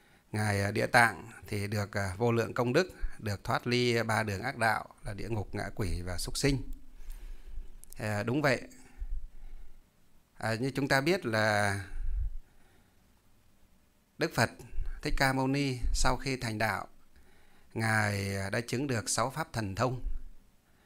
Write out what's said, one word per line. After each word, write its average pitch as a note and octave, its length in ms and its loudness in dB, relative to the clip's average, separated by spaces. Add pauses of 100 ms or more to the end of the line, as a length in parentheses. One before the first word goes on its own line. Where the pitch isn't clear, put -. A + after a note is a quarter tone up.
(320)
Ngài, G#2 300 2
à, G2+ 80 0
Địa A2 160 0
Tạng A2+ 440 6 (160)
thì G2+ 200 -4
được, G#2 300 -2
à, G2 220 -2
vô A#2 140 4
lượng A2 220 2
công A#2+ 180 2
đức, F#3 200 4 (260)
được G2+ 260 -4
thoát B2+ 220 -2
ly A#2+ 360 4
ba A2 200 2
đường G#2 200 -2
ác C3 160 -4
đạo A2+ 300 2 (160)
là G#2+ 100 -6
địa G2+ 140 -8
ngục, A2 260 -4
ngạ G#2 200 -2
quỷ F2 280 -2
và F2 160 -4
súc - 180 -2
sinh. C3+ 260 2 (1400)
À, G#2+ 240 -2
đúng A#2+ 200 0
vậy. C3+ 200 4 (1800)
À, A2+ 160 -2
như B2+ 160 -2
chúng C3+ 180 -2
ta C#3 120 6
biết E3+ 260 2
là G#2 540 2 (2500)
Đức D#3+ 160 -2
Phật A2+ 160 4 (520)
Thích D3+ 140 0
Ca C3+ 160 4
Mâu C3 140 2
Ni C3+ 320 0 (160)
sau B2+ 220 4
khi C3+ 200 -4
thành A2+ 220 -4
đạo, G#2 300 0 (840)
Ngài G#2 640 0 (140)
đã A#2 100 -2
chứng A#2+ 260 -2
được A#2 220 -2
sáu A#2 220 0
pháp D#3 220 -6
thần G2+ 220 -2
thông. A#2+ 300 0 (800)